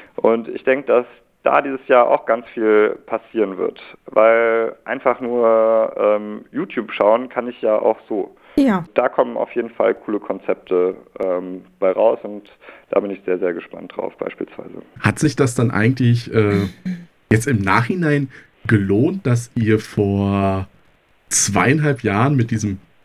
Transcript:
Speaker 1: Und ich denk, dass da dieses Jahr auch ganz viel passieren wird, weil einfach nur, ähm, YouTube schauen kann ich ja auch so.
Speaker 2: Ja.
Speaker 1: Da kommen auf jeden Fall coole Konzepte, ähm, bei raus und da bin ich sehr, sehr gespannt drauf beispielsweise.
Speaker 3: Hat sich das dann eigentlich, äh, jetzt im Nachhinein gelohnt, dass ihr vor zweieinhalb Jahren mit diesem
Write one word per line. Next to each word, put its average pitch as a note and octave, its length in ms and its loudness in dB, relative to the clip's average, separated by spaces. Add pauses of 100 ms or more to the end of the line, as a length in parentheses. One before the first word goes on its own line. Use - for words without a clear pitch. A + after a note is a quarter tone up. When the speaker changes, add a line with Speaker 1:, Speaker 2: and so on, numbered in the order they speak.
(160)
Speaker 1:
Und A2+ 340 2
ich - 140 -10
denk, C3+ 240 0
dass A#2+ 180 2 (380)
da C#3 180 2
dieses C3+ 260 -6
Jahr B2 220 6
auch C#3+ 160 0
ganz A#2 280 -2
viel G#2+ 520 2
passieren G#2+ 520 -4
wird, F#2 220 -4 (280)
weil A2+ 760 2
einfach B2 380 -4
nur, A2+ 760 2
ähm, G#2 540 -2
YouTube B2 400 -6
schauen A2+ 380 2
kann A#2+ 180 -6
ich B2 140 -12
ja G#2+ 180 0
auch A2 180 0 (120)
so. G#2 260 -6 (220)
Speaker 2:
Ja. A3 260 2 (100)
Speaker 1:
Da B2 140 2
kommen A#2+ 300 -2
auf A#2+ 180 -4
jeden A#2 140 -4
Fall G#2+ 260 0
coole G#2+ 240 -6
Konzepte, F#2 760 -4 (200)
ähm, F#2 440 -6 (180)
bei F#2+ 140 2
raus A2 300 2
und G#2 260 -16 (400)
da G2 100 -2
bin G2+ 100 -2
ich F#2+ 140 -10
sehr, F#2 160 -4
sehr F2+ 140 -2
gespannt F2 420 -14
drauf - 220 -10
beispielsweise. - 640 -12 (180)
Speaker 3:
Hat G#2 180 -2
sich D3+ 200 -2
das C3 180 0
dann A#2 160 0
eigentlich, A#2+ 600 0
äh, G#2 340 2 (640)
jetzt A2 160 2
im B2+ 120 2
Nachhinein C#3 680 0 (400)
gelohnt, A2+ 580 2
dass A#2+ 300 -2
ihr G#2+ 240 2
vor G2 880 0 (640)
zweieinhalb B2+ 760 0
Jahren A2+ 320 2
mit A#2 160 0
diesem G2+ 280 -4 (260)